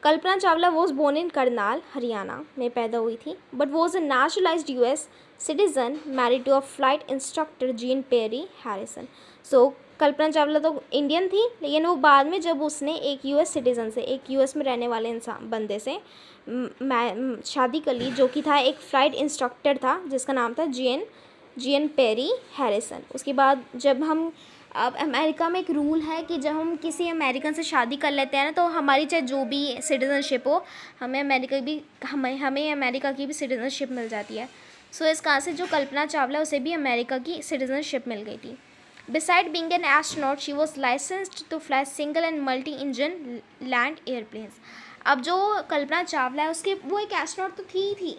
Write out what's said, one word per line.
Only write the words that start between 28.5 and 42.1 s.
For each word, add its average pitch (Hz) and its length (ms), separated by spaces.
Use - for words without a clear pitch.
तो 349 120
हमारी 311 440
चाहे 330 160
जो 269 220
भी 262 380
सिटीजनशिप 277 640
हो, 302 180
हमें 262 200
अमेरिका 269 380
की 254 60
भी, 302 180
हमें, 262 300
हमें 277 360
अमेरिका 269 400
की 277 140
भी 277 60
सिटीजनशिप 254 600
मिल 240 160
जाती 220 280
है। 240 120
So 320 140
इस 311 140
कारण 285 200
से 339 120
जो 339 140
कल्पना 285 400
चावला 294 340
उसे 302 180
भी 285 140
अमेरिका 262 460
की 311 240
सिटीजनशिप 269 640
मिल 214 140
गई 214 140
थी। 233 220
Beside 339 420
being 330 180
an 349 140
astronaut, 285 540
she 285 200
was 302 200
licensed 277 720
to 320 80
fly 285 260
single 294 400